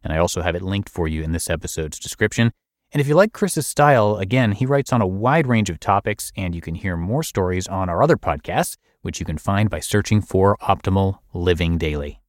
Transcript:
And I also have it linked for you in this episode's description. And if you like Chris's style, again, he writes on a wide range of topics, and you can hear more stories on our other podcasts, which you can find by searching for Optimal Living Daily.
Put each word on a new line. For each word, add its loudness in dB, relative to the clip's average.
And -6
I 0
also 0
have -2
it -6
linked -4
for -4
you -4
in -4
this -4
episode's -6
description. -2
And -4
if 0
you 0
like 4
Chris's -2
style, 4
again, 2
he 0
writes 0
on 2
a 2
wide 2
range 2
of -6
topics, -2
and -4
you -8
can -8
hear -4
more -2
stories -2
on -2
our 2
other 4
podcasts, -4
which -8
you -6
can -6
find 0
by -6
searching 0
for 2
Optimal 0
Living 2
Daily. -4